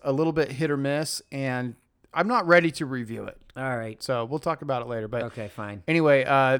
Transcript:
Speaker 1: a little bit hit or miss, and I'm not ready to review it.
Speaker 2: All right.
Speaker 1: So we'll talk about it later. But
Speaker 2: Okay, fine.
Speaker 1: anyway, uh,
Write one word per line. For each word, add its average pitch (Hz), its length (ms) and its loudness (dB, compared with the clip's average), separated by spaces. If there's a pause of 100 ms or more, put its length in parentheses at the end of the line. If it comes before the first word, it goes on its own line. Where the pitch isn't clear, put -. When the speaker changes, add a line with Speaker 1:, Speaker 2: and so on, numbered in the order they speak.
Speaker 1:
a 143 100 0
little 160 200 2
bit 156 200 0
hit 143 180 -2
or 147 60 2
miss, 143 540 -4
and 127 460 -4 (360)
I'm 175 160 0
not 233 180 2
ready 170 260 6
to 160 140 -6
review 113 380 -8
it. - 120 -12 (200)
Speaker 2:
All 131 200 -4
right. 110 260 -8
Speaker 1:
So 120 220 -2
we'll 135 160 -6
talk 160 220 -4
about 135 200 -2
it 120 60 -8
later. 113 200 -4
But 117 160 -4
Speaker 2:
Okay, 117 240 -10
fine. 104 380 -12
Speaker 1:
anyway, 151 380 6
uh, 135 360 4